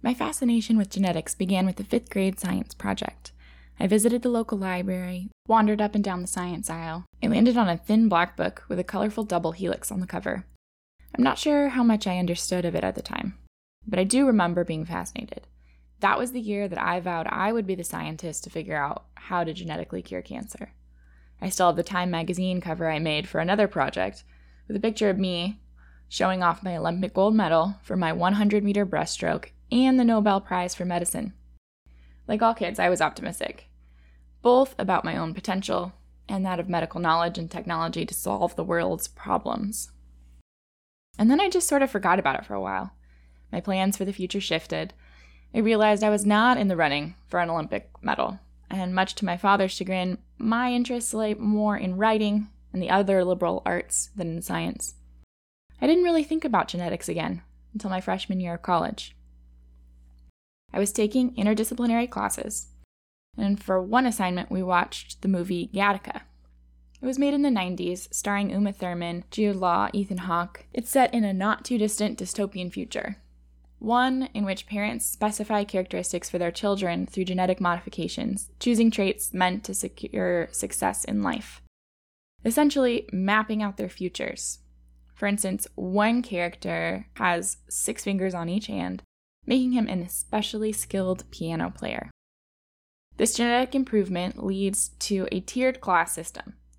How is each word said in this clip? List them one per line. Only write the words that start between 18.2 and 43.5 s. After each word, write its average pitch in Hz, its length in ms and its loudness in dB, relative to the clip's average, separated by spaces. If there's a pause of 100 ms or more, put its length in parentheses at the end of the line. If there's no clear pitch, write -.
to 165 60 -16
figure 160 260 -6
out 143 380 -4
how - 280 -4
to 160 100 -4
genetically 170 500 -8
cure - 200 -8
cancer. - 520 -14 (680)
I 180 80 -4
still 185 200 4
have 170 80 4
the 170 60 0
Time 180 280 -2
magazine 180 500 -2
cover 170 280 -4
I 156 120 0
made 151 280 -2
for - 120 -2
another 196 260 2
project, 135 560 -2 (460)
with 208 80 -4
a 196 40 -2
picture 214 300 0
of 185 80 2
me 185 420 -2 (480)
showing 185 340 0
off 175 200 2
my 180 140 -4
Olympic 175 380 -2
gold 202 200 4
medal 175 480 4
for - 140 -4
my 170 160 2
one 175 220 2
hundred 208 280 4
meter 202 240 2
breaststroke 160 640 -2 (200)
and 262 300 6
the 240 40 6
Nobel 208 360 6
Prize 180 340 -4
for 180 100 -6
Medicine. 175 500 -2 (920)
Like 214 160 0
all 233 120 4
kids, 180 240 -4
I 175 100 4
was 175 120 4
optimistic, - 680 -4 (720)
both 254 380 6
about 185 260 0
my 165 120 -2
own 165 180 -4
potential 185 580 -4 (360)
and 190 180 -2
that 180 140 -2
of 175 80 -4
medical 170 320 -2
knowledge 170 380 2
and 165 120 -6
technology 165 560 -4
to - 80 -10
solve 196 420 -2
the 165 80 -2
world's 170 440 -2
problems. - 840 -4 (1300)
And 214 120 6
then 294 100 6
I 392 100 4
just 359 180 2
sort 285 140 4
of 269 80 2
forgot 190 280 2
about 160 200 0
it - 80 -10
for 104 80 -8
a 98 60 -2
while. 95 320 -4 (600)